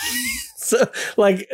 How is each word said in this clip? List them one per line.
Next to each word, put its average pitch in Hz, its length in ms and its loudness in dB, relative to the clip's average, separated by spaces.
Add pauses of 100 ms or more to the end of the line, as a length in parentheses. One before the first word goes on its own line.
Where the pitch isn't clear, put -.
(560)
So, - 260 2 (360)
like, 196 360 4